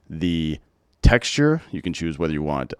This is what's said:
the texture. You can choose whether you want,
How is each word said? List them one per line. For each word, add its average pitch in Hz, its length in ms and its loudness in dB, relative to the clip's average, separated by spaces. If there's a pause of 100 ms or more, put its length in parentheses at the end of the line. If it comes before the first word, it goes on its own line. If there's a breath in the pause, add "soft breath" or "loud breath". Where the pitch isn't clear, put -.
the 80 500 -2 (440)
texture. 147 680 4
You - 120 -8
can 87 100 -4
choose 82 260 -4
whether 80 140 0
you 73 100 -2
want, 71 380 -4